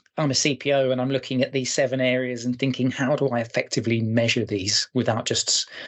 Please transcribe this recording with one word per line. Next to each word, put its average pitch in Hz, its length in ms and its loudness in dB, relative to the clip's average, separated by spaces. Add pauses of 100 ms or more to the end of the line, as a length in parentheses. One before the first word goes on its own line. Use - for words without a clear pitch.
(180)
I'm 151 140 2
a 123 40 0
C 143 200 2
P 139 180 0
O 135 160 4
and 127 100 0
I'm 131 120 0
looking 131 320 0
at - 80 -2
these 131 200 -2
seven 131 300 0
areas 127 420 0
and 123 140 -2
thinking, 131 320 0
how 139 260 0
do 139 140 2
I 120 120 0
effectively 117 600 -2
measure 117 440 2
these 101 500 -2
without 113 300 0
just - 440 -2 (180)